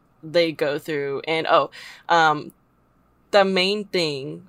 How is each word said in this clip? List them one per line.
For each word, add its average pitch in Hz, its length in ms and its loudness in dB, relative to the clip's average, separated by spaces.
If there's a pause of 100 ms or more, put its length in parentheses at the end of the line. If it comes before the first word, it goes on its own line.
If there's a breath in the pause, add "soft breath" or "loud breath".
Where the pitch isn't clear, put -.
(220)
they 165 300 0
go 143 260 -2
through. 143 500 -6
And, 160 200 -2
oh, 151 240 4 (380 loud breath)
um, 156 420 2 (800)
the 202 140 6
main 190 400 -2
thing 160 640 -4